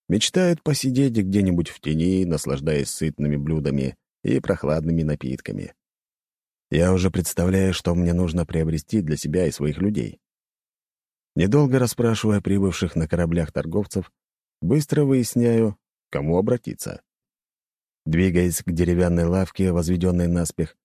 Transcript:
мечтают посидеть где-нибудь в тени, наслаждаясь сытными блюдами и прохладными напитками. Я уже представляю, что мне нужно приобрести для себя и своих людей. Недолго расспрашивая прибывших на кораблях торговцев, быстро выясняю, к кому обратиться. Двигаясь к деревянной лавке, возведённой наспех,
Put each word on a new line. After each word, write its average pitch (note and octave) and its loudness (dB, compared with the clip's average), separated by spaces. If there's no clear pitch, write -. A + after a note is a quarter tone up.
мечтают F3 0
посидеть C3+ 0
где-нибудь F#2+ 2
в - -20
тени, F2 0
наслаждаясь D2 -2
сытными D2 -2
блюдами C#2+ -2
и C3+ 0
прохладными E2 -2
напитками. C2 -6
Я F2 4
уже F#2 2
представляю, F#2 0
что F2 -2
мне E2+ 2
нужно F2 0
приобрести D#2+ -2
для D2+ -2
себя E2 0
и C#2 0
своих D2 -4
людей. F2 -4
Недолго B2+ 2
расспрашивая A2+ 0
прибывших F#2+ 0
на D#2+ 0
кораблях E2+ 0
торговцев, F2 -4
быстро D3 0
выясняю, A#2 2
к - -16
кому D2+ 0
обратиться. - -2
Двигаясь F2 2
к - -6
деревянной F2 2
лавке, F#2 0
возведённой F2 0
наспех, E2+ -2